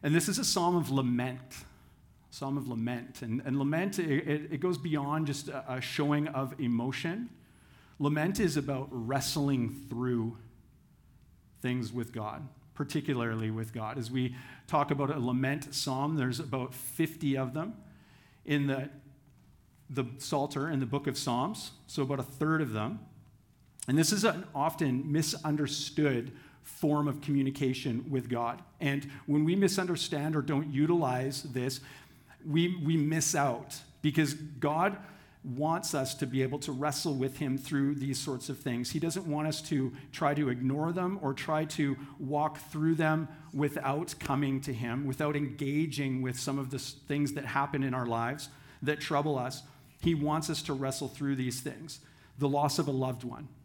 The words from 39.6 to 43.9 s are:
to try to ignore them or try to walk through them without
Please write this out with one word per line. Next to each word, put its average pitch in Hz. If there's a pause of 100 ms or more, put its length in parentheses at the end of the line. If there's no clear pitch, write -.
to 131 (200)
try 147
to 143
ignore 135
them 185
or 139
try 156
to 139 (220)
walk 151 (120)
through 160
them 156 (260)
without 143